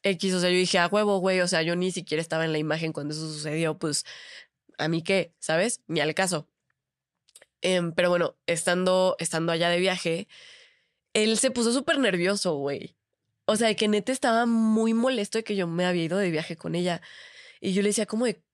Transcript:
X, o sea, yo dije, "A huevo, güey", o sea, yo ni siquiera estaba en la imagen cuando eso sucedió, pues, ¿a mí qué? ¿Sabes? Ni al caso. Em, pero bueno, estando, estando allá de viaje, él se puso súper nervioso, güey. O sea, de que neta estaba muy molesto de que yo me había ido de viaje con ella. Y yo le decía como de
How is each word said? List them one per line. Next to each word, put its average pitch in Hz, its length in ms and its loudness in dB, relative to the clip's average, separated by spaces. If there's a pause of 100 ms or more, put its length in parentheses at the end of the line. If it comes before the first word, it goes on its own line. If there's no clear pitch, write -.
X, 190 300 0
o 180 60 0
sea, 180 100 2
yo 180 60 4
dije, 180 220 2
"A 175 100 4
huevo, 202 300 2
güey", 185 220 2
o 180 80 0
sea, 170 140 0
yo 170 140 0
ni 180 160 0
siquiera 165 300 -4
estaba 160 220 -2
en 160 80 -2
la 156 60 0
imagen 156 340 -2
cuando 147 220 -8
eso 156 180 -8
sucedió, 156 460 -4
pues, 147 260 -2 (720)
¿a 156 100 -2
mí 165 140 -2
qué? 185 380 -2
¿Sabes? 175 480 -2
Ni 160 120 -2
al 156 140 0
caso. 180 340 -2 (1120)
Em, 175 320 0
pero 175 180 2
bueno, 175 260 2 (100)
estando, 185 720 2
estando 165 340 -2
allá 170 180 2
de 175 80 2
viaje, 180 500 -2 (840)
él 214 240 2
se 262 120 2
puso 233 220 0
súper 277 260 0
nervioso, 185 580 0
güey. 139 400 -6 (500)
O 214 100 2
sea, 226 120 2
de 214 80 2
que 214 120 2
neta 208 240 0
estaba 240 340 2
muy 226 480 2
molesto 233 440 0
de 220 60 -4
que 208 120 -4
yo 180 100 0
me 170 180 0
había 180 200 0
ido 170 140 -2
de 190 120 0
viaje 160 260 -4
con 165 180 -8
ella. 175 260 -2 (600)
Y 190 140 -2
yo 202 80 2
le 208 80 2
decía 202 160 -2
como 220 200 -2
de - 160 -4 (120)